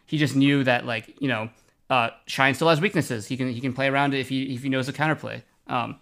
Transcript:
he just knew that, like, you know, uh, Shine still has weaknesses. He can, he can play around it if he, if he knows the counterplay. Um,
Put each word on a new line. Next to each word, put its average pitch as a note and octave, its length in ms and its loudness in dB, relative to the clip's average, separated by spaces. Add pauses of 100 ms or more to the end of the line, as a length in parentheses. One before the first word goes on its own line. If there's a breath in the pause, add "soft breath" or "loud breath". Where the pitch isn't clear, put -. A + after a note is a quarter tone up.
he D#3+ 120 -2
just C#3 180 0
knew C#3 280 6
that, A#2+ 200 2
like, A2+ 360 -6
you C#3 80 -2
know, A2+ 200 -2 (400)
uh, A#2+ 220 2 (160)
Shine C3+ 280 2
still D#3+ 160 2
has D3+ 100 4
weaknesses. C3+ 480 -2
He C3 80 -4
can, C3 160 -2
he A#2 80 -8
can C3 120 -4
play C3+ 140 -2
around C#3 280 2
it C3+ 40 -2
if B2+ 100 -4
he, C3+ 260 -4
if A#2+ 80 -8
he C#3 60 -4
knows C3 180 0
the C#3 60 -4
counterplay. C3+ 500 -2 (260)
Um, A2+ 340 -4